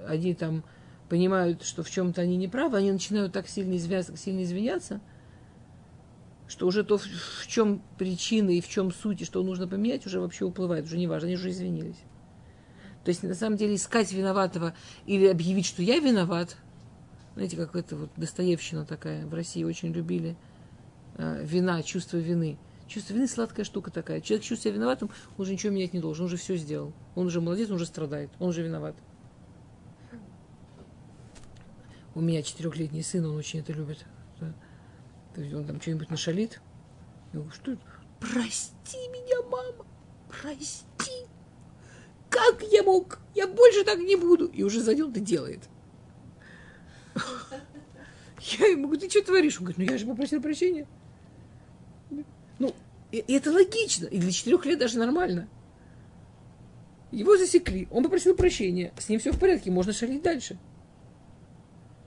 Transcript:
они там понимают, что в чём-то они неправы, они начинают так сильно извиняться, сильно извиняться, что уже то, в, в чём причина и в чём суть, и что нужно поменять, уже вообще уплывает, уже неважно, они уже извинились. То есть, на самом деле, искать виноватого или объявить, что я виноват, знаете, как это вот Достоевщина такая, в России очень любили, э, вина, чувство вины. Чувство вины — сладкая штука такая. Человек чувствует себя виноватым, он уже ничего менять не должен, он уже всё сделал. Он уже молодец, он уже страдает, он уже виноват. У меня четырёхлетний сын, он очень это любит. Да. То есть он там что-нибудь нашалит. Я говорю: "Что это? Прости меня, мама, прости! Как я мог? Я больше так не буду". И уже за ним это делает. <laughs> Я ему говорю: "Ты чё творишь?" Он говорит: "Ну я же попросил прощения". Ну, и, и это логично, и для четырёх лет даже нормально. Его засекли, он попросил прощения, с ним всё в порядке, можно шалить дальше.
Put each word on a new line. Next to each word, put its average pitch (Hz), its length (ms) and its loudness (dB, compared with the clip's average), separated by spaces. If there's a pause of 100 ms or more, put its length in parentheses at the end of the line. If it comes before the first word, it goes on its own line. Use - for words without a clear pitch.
они 165 280 0
там 160 280 -4 (460)
понимают, 180 540 2
что - 200 -8
в - 80 -10
чём-то 180 300 -2
они 180 160 2
неправы, 240 400 0
они 196 160 2
начинают 196 400 -2
так 196 160 -6
сильно 185 280 -2
извиняться, 180 400 -2
сильно 190 280 -4
извиняться, 208 560 -4 (1500)
что - 180 -4
уже 196 160 2
то, 208 140 2
в, 196 80 0
в - 420 -10
чём 214 360 2 (160)
причина 190 500 0
и 175 140 4
в - 60 -10
чём 190 220 0
суть, 185 300 -4
и 170 60 -8
что 185 160 -2
нужно 185 260 -4
поменять, 220 380 -2
уже 185 140 -4
вообще 180 260 -4
уплывает, 175 400 -2
уже 160 100 -6
неважно, 165 300 -2
они 180 100 -2
уже 185 140 -4
извинились. 170 480 -6 (1080)
То 180 60 0
есть, 175 120 -2
на 185 120 -4
самом 214 240 0
деле, 208 160 2
искать 196 380 0
виноватого 190 600 0 (300)
или 196 220 6
объявить, 185 400 4
что - 160 -4
я 240 160 4
виноват, 180 580 2 (800)
знаете, 175 240 -6
как 165 180 -4
это 165 200 -6
вот 147 200 -10
Достоевщина 165 720 -2
такая, 156 400 -8
в 156 80 -10
России 170 300 -6
очень 170 280 -4
любили, 165 440 -4 (840)
э, 156 260 -4
вина, 175 380 0
чувство - 340 -6
вины. 165 420 -2 (280)
Чувство 202 260 -10
вины — 240 160 0
сладкая 226 380 -6
штука 185 240 -8
такая. 160 320 -6
Человек 214 240 -2
чувствует 226 160 -4
себя 214 180 0
виноватым, 240 300 0 (260)
он 196 60 -4
уже 190 100 -4
ничего 196 220 -2
менять 180 180 -2
не 175 80 -2
должен, 160 240 -4
он 175 80 -2
уже 175 60 -4
всё 185 180 -4
сделал. 151 380 -6 (200)
Он 180 120 -2
уже 170 160 0
молодец, 190 260 -2
он 196 80 -2
уже 170 80 -2
страдает, 147 540 -8
он 180 100 -2
уже 165 140 -2
виноват. 156 340 -6 (3250)
У 160 80 -4
меня 165 200 0
четырёхлетний 160 600 -6
сын, 165 240 -2
он 151 100 -4
очень 156 240 -8
это 151 140 -8
любит. 151 320 -10 (340)
Да. 160 140 -10 (800)
То 160 80 -10
есть 143 120 -10
он 147 120 -8
там 147 140 -8
что-нибудь 156 300 -6
нашалит. 170 500 -4 (720)
Я 156 80 -8
говорю: 151 140 -12
"Что - 180 -8
это? - 100 -10 (360)
Прости 240 760 -6
меня, 494 540 -2
мама, 508 360 -8 (420)
прости! 302 1000 -12 (1040)
Как - 320 6 (100)
я 403 100 10
мог? 381 380 4 (140)
Я 392 120 2
больше 403 380 10
так 381 140 4
не 370 180 4
буду". 339 300 6
И - 160 -2
уже 208 180 2
за 220 140 4
ним 302 160 0
это 226 100 -4
делает. 147 400 -2 (1500)
<laughs> - 60 -4 (1400)
Я 403 100 6
ему 285 200 4
говорю: 302 140 -2
"Ты 381 60 -6
чё 403 140 4
творишь?" 370 360 4
Он 180 80 -6
говорит: 175 120 -6
"Ну 185 140 0
я 262 60 0
же 214 80 -6
попросил 269 340 -2
прощения". 302 480 -2 (1700)
Ну, 254 160 0 (380)
и, 226 60 -4
и 247 160 -2
это 277 180 2
логично, 381 540 4
и - 120 -4
для 180 140 2
четырёх 277 340 2
лет 285 140 2
даже 240 180 0
нормально. 233 500 0 (1600)
Его 294 240 6
засекли, 320 560 4
он 240 100 2
попросил 359 320 4
прощения, 185 640 2
с - 100 -10
ним 220 120 2
всё 339 120 0
в - 60 2
порядке, 339 320 4
можно 185 220 2
шалить 262 320 -4
дальше. 285 340 -2 (1500)